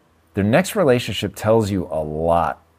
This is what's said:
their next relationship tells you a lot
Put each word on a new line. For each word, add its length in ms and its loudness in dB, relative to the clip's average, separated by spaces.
their 100 0
next 300 0
relationship 600 0
tells 340 2
you 200 -2
a 120 -4
lot 600 0